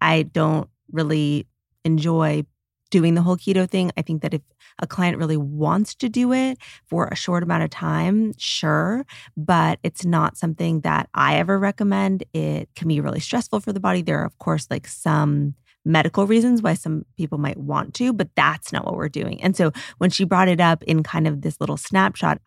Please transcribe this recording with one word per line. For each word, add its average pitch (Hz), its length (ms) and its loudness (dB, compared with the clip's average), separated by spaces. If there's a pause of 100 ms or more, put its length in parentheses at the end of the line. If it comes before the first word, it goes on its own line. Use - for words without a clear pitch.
I 160 220 4
don't 156 440 0 (240)
really 151 540 0 (400)
enjoy 156 580 2 (460)
doing 165 240 4
the 170 80 2
whole 180 140 2
keto 185 320 0
thing. 180 280 0
I 165 60 -4
think 156 200 -4
that 151 120 -4
if 147 80 -4 (360)
a 139 80 -4
client 175 320 0
really 156 180 0
wants 151 600 0
to 254 120 -2
do 247 240 0
it 262 260 0 (280)
for 170 220 -2
a 165 80 -6
short 175 260 -2
amount 165 220 0
of 156 60 -2
time, 175 680 0
sure, 170 640 0 (320)
but 160 460 2
it's - 220 -6
not 165 320 2
something 165 460 -2
that 156 320 0
I 143 220 4
ever 180 220 2
recommend. 196 760 0
It 156 440 -4
can 165 120 -4
be 147 120 2
really 143 200 -4
stressful 233 400 -4
for 208 120 -6
the 196 80 -4
body. 185 220 -2
There 160 180 -2
are, - 40 -2
of - 140 -10
course, 160 320 -4
like, 139 160 -8
some 147 680 -2 (320)
medical 160 400 2
reasons 226 360 4
why 170 100 0
some 156 320 -4 (140)
people 151 180 -6
might 143 220 -4
want 143 340 -4
to, 247 180 -2
but 196 260 -2
that's 151 360 0
not - 140 -4
what - 100 -6
we're - 100 -4
doing. - 360 -6
And 190 120 2
so 165 160 2 (280)
when 185 100 2
she 190 160 0
brought 185 240 4
it 175 120 4
up 165 240 4
in 160 180 2
kind 160 240 0
of 143 160 -2
this 156 180 -6
little 147 160 -4
snapshot, 190 720 0